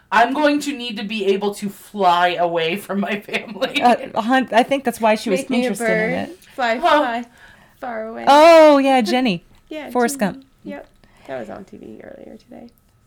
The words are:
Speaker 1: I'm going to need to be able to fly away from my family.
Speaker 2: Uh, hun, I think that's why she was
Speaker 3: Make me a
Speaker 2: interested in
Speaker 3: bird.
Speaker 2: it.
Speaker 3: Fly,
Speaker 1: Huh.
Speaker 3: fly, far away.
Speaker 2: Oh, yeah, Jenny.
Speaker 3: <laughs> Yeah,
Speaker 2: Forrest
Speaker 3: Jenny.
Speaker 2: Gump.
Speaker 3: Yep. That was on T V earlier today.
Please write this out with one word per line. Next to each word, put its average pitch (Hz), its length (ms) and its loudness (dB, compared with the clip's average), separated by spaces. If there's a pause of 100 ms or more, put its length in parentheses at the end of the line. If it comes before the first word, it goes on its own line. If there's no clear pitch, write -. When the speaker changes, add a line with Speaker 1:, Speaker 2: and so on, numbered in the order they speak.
(140)
Speaker 1:
I'm 240 200 2
going 294 280 0
to 285 140 -8
need 240 220 -10
to 214 60 -10
be 202 220 -6
able 196 300 -2
to 202 140 -10
fly 180 600 0
away 170 480 -2
from 196 240 -8
my 196 180 -6
family. 220 640 -8
Speaker 2:
Uh, - 400 0
hun, 247 300 0
I 226 120 2
think 269 220 -2
that's 233 160 -6
why 220 140 2
she 220 140 -8
was 262 120 -2
Speaker 3:
Make - 80 -12
me 247 80 -2
a 247 140 -2
Speaker 2:
interested 202 200 -6
in 214 340 -4
Speaker 3:
bird. - 40 -14
Speaker 2:
it. 349 80 -20 (180)
Speaker 3:
Fly, 262 220 -2
Speaker 1:
Huh. 311 220 2
Speaker 3:
fly, 240 260 -4 (540)
far 226 280 -12
away. 233 200 -10
Speaker 2:
Oh, 311 500 8
yeah, 269 240 4
Jenny. 220 480 0
Speaker 3:
<laughs> - 40 -20 (160)
Yeah, 294 200 -14
Speaker 2:
Forrest 247 300 -2
Speaker 3:
Jenny. 202 140 -2
Speaker 2:
Gump. - 120 -18 (200)
Speaker 3:
Yep. 294 220 -16 (400)
That 277 120 -10
was 202 100 -12
on 95 140 -16
T - 140 -20
V - 260 -20
earlier - 320 -20
today. 240 320 -20 (400)